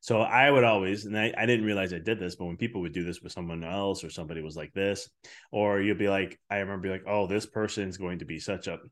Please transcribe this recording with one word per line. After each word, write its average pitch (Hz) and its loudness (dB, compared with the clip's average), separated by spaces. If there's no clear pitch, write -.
So 110 2
I 127 6
would 131 8
always, 104 4
and 107 -4
I, 110 2
I 110 0
didn't 113 4
realize 98 0
I 85 -4
did 107 -2
this, 90 -6
but 90 -8
when 85 -6
people 117 -4
would 85 -6
do 87 -2
this 87 -6
with 92 -14
someone 85 -8
else 95 -4
or 85 -10
somebody 80 -10
was 78 -10
like 78 -12
this, 98 -2
or 101 2
you'd 101 2
be 101 2
like, 98 0
I 101 -2
remember 95 -6
being 95 -2
like, 92 -10
"Oh, 104 2
this 107 0
person's 101 -4
going 90 -4
to - -10
be 80 -8
such 98 -6
a 85 -8